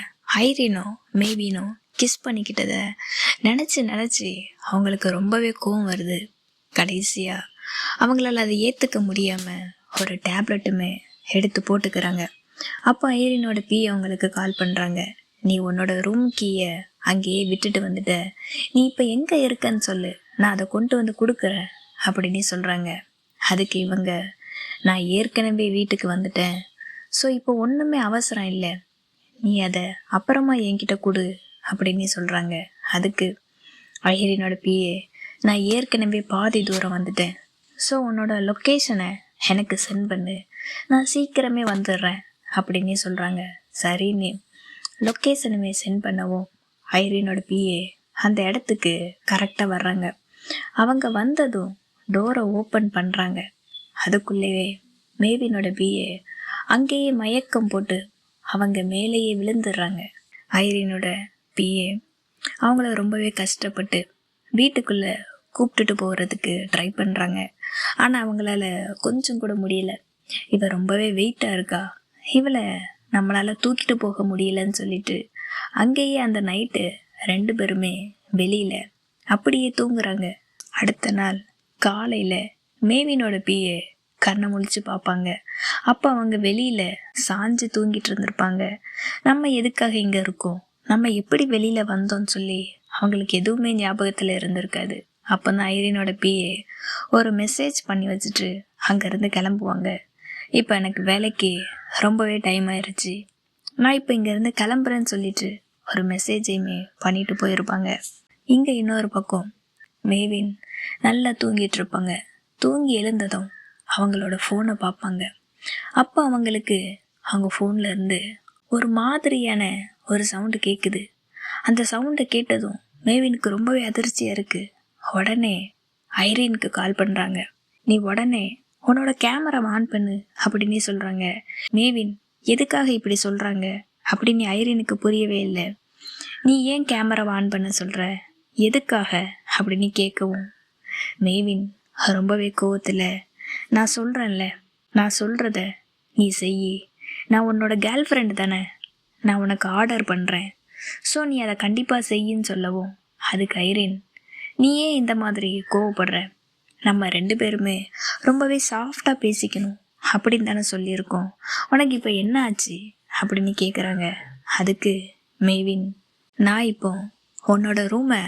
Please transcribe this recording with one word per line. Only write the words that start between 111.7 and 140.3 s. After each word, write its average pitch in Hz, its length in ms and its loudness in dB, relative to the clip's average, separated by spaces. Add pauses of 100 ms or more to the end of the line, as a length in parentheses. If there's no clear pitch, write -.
இருப்பாங்க. 185 340 -2 (480)
தூங்கி 277 340 2
எழுந்ததும் 202 540 -2 (400)
அவங்களோட 196 500 0
ஃபோனை 214 380 0
பார்ப்பாங்க. 185 460 -4 (680)
அப்ப 269 320 2
அவங்களுக்கு 220 540 2 (460)
அவங்க 196 240 0
ஃபோன்ல 202 380 0
இருந்து 190 340 0 (520)
ஒரு 233 160 2
மாதிரியான 233 760 2 (460)
ஒரு 208 140 4
சவுண்டு 214 340 -2
கேக்குது. 196 440 0 (600)
அந்த 233 280 4
சவுண்டை 269 340 0
கேட்டதும் 226 540 0 (260)
மேவினுக்கு 240 440 4
ரொம்பவே 233 400 0
அதிர்ச்சியா 226 420 -2
இருக்கு. 196 420 -6 (400)
உடனே 202 640 0 (440)
ஐரீனுக்கு 220 500 2
கால் 190 260 -2
பண்றாங்க. 190 560 0 (340)
"நீ 214 140 6
உடனே 208 640 0 (240)
உன்னோட 269 240 4 (140)
கேமராவை 262 460 0
ஆன் 226 180 0
பண்ணு" 202 380 -2 (180)
அப்படின்னு 208 420 2
சொல்றாங்க. 190 380 -2 (480)
மேவின் 220 400 2 (280)
எதுக்காக 269 520 4
இப்படி 208 300 0
சொல்றாங்க 202 440 -2 (440)
அப்படின்னு 226 360 2
ஐரீனுக்கு 220 480 0
புரியவே 208 460 2
இல்லை. 185 260 -2 (760)
"நீ 262 220 6
ஏன் 285 200 0
கேமராவை 220 440 2
ஆன் 196 200 2
பண்ண 196 300 -2
சொல்ற? 185 380 -4 (360)
எதுக்காக?" 214 680 2 (380)
அப்படின்னு 202 300 2 (100)
கேட்கவும் 196 480 -2 (680)